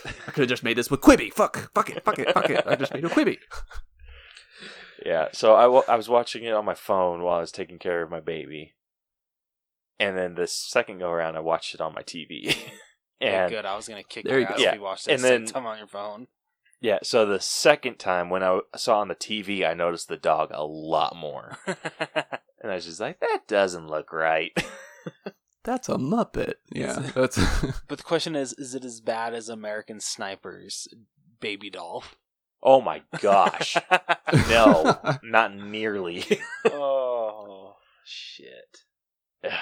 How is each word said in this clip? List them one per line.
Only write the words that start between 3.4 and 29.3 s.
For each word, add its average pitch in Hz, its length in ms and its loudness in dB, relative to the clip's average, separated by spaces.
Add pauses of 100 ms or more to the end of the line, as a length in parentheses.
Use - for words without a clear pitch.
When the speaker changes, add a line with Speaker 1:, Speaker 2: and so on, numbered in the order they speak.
Speaker 1:
<laughs> - 1600 -16
Speaker 2:
Yeah, 80 280 0
so 110 200 8
I 117 140 10
wa-, 127 200 8
I 117 80 4
was 110 140 -2
watching 120 360 0
it 113 80 -2
on 107 120 0
my 92 80 -2
phone 90 480 0
while 87 160 2
I 85 40 0
was 82 100 -8
taking 87 260 -12
care 87 240 -2
of 82 80 -6
my 85 120 -8
baby. 78 520 -12 (1300)
And 98 180 0
then 90 160 -2
the 87 140 -2
second - 500 -4
go 90 140 -4
around, 82 240 -4
I 80 60 -8
watched 82 340 -4
it 85 60 -8
on 80 120 -6
my - 80 -12
T 80 240 -14
V. 76 240 -12
<laughs> - 720 -10
Speaker 3:
Okay, 120 140 0
Speaker 2:
And 92 160 0
Speaker 3:
good. 107 140 -8
I 98 100 -6
was 107 120 -12
gonna 104 160 -16
kick 104 220 -14
Speaker 1:
There 131 140 2
Speaker 3:
your - 20 4
Speaker 1:
you 113 60 2
Speaker 3:
ass 98 60 -6
Speaker 1:
go. - 40 -4
Speaker 3:
if - 80 2
Speaker 2:
Yeah, - 100 4
Speaker 3:
you 101 60 -14
watched 95 260 -8
it 170 40 2
Speaker 2:
and 135 80 0
Speaker 3:
at - 20 -6
the 127 60 4
same 120 180 4
Speaker 2:
then 110 80 -10
Speaker 3:
time 131 140 -6
on 110 100 -10
your 107 100 -18
phone. 104 400 -12 (520)
Speaker 2:
Yeah, 107 220 2
so 113 240 4
the 98 140 2
second - 580 2
time 87 320 -2
when 92 140 -2
I 92 40 2
w-, 92 160 2 (120)
saw 107 240 2
on 104 80 -4
the 85 80 -4
T 107 260 -8
V, 95 240 -2
I 80 80 2
noticed 85 340 -4
the 82 100 -8
dog 78 360 0
a 76 100 -6
lot 78 520 -2
more. 139 460 -12
Speaker 3:
<laughs> - 60 -14 (920)
Speaker 2:
And 107 120 -8
I 95 40 -4
was 87 100 -8
just 82 140 -14
like, 131 200 -8
"That 453 280 -2
doesn't 90 400 0
look 78 240 -6
right." 80 400 0 (540)
<laughs> - 200 -16 (420)
Speaker 1:
That's 254 220 -6
a - 80 0
Muppet. 143 560 -2 (180)
Yeah, - 300 -6
Speaker 3:
It's 131 340 0
Speaker 1:
that's - 20 -4 (440)
<laughs> - 80 -20
Speaker 3:
But 143 80 -8
the - 60 -14
question 165 340 -2
is, 135 160 -4
is 127 200 -12
it 131 120 -8
as 113 160 -14
bad 113 320 -4